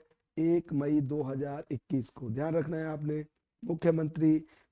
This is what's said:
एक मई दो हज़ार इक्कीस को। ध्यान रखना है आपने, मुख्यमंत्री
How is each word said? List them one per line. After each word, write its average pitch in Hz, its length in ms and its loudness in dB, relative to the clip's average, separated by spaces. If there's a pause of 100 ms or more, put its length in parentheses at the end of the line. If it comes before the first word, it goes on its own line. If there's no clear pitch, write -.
(380)
एक 165 360 2
मई 147 280 2
दो 143 220 -2
हज़ार 139 480 -6
इक्कीस 131 380 -4
को। 123 200 -10
ध्यान 151 260 -2
रखना 160 220 -2
है 160 80 -4
आपने, 151 380 -4 (400)
मुख्यमंत्री 160 760 2 (320)